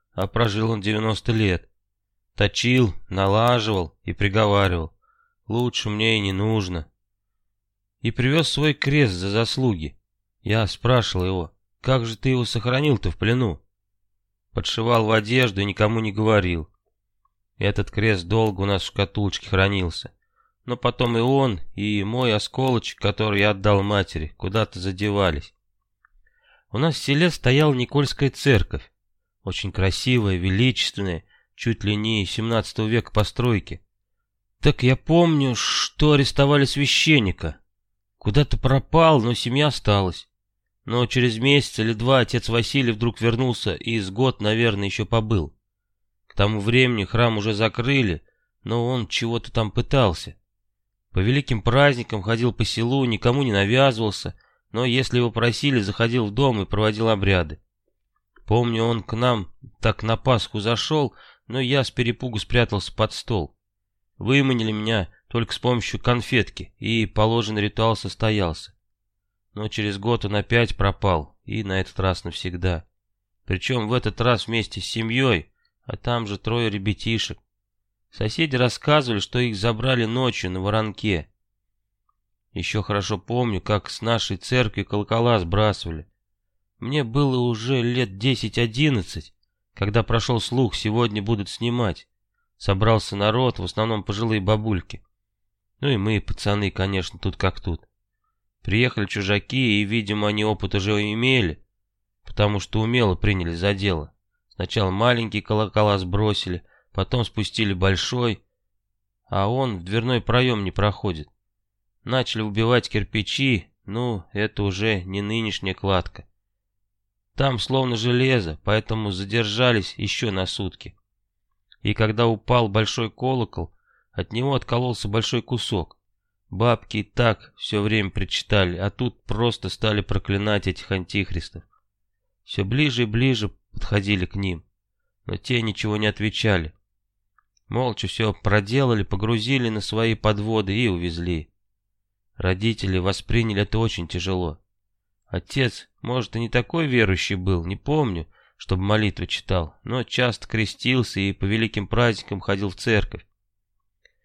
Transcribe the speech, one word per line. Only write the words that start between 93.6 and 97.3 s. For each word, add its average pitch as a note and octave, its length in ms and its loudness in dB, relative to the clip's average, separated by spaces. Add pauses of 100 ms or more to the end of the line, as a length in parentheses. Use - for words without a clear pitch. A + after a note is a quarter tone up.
основном G#2+ 380 -2
пожилые A2 380 -2
бабульки. G#2+ 640 -2 (800)
Ну C#3 80 -2
и C3 80 2
мы, G#2 240 0
пацаны, G2+ 500 -2
конечно, F#2+ 480 -2
тут - 180 -4